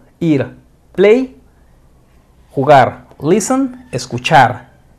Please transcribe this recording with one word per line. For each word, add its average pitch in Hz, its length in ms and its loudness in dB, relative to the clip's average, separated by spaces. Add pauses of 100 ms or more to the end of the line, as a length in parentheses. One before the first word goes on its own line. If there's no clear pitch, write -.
(200)
ir. 151 380 -4 (340)
Play, 226 500 0 (1080)
jugar. 135 560 0 (120)
Listen, 226 720 -4
escuchar. 131 840 -2 (260)